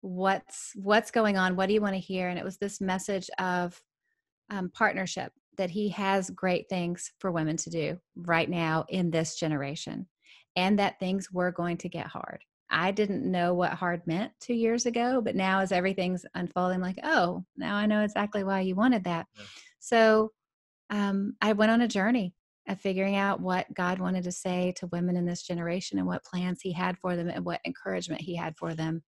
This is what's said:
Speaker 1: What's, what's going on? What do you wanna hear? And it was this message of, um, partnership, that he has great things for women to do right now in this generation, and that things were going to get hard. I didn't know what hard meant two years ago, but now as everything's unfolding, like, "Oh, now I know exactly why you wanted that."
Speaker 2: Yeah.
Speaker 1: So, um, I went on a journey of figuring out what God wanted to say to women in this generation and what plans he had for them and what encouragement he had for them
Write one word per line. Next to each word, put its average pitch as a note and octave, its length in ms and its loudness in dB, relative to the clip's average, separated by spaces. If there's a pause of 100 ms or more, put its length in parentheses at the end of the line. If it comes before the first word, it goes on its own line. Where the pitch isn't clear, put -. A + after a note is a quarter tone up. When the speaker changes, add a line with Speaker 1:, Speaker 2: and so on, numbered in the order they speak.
Speaker 1:
What's, F#3+ 720 -2
what's G#3 360 4
going G#3+ 260 4
on? F#3 180 2
What F#3+ 120 2
do G3+ 60 4
you G#3+ 80 4
wanna G3 160 0
hear? F#3 320 -4
And F3+ 100 -4
it - 60 -8
was F#3 120 -10
this G3+ 240 -6
message F#3 480 -2 (100)
of, F3+ 400 -2 (680)
um, F#3+ 240 -4
partnership, F#3+ 580 0 (260)
that F#3 120 0
he G#3 200 -2
has G3 420 0
great F#3 380 0
things F3 500 -4
for F#3+ 120 -4
women D#3+ 260 0
to - 120 -6
do E3 300 -4 (160)
right E3+ 340 0
now D#3+ 400 0
in F3+ 220 0
this D#3+ 240 0
generation, D#3 720 -4 (480)
and F#3+ 240 4
that G3+ 200 0
things F#3 320 -2
were F3+ 200 0
going F3 260 -2
to F3 120 -8
get - 180 -8
hard. - 360 -12 (260)
I F3 220 2
didn't G3+ 380 0
know F3+ 240 2
what F3+ 200 2
hard F3 340 -2
meant F3 320 -2
two - 140 -6
years A3+ 320 0
ago, A#3+ 360 0
but - 140 -2
now F#3+ 240 4
as F#3+ 140 2
everything's F#3 520 0 (100)
unfolding, F3+ 440 0
like, F#3 240 -4
"Oh, F#3 420 2 (120)
now - 180 -2
I G#3 100 2
know G#3+ 160 4
exactly G#3 440 0
why F#3+ 160 2
you F#3 140 0
wanted A3 280 4
that." E3+ 240 -2 (100)
Speaker 2:
Yeah. - 60 -18 (360)
Speaker 1:
So, A3 520 6 (580)
um, G3+ 520 0
I G#3 120 4
went G#3+ 180 4
on A#3 100 6
a A#3+ 60 4
journey G#3 460 2 (360)
of G3 100 -4
figuring G3 380 0
out G3 240 2
what F#3 320 0
God F3+ 260 0
wanted F#3 240 0
to F3+ 80 -4
say F3+ 460 0
to F3+ 100 -8
women F3 300 0
in F3 80 0
this F3 180 -4
generation F3 560 -4
and F#3 80 0
what F3+ 160 -4
plans F3+ 380 -4
he F#3 100 -4
had F3+ 260 -2
for F3+ 200 -2
them E3+ 120 -2
and F3+ 140 -6
what E3+ 220 -4
encouragement F3+ 560 -6
he E3+ 140 -8
had D#3+ 220 -6
for E3 160 -6
them D#3+ 340 -4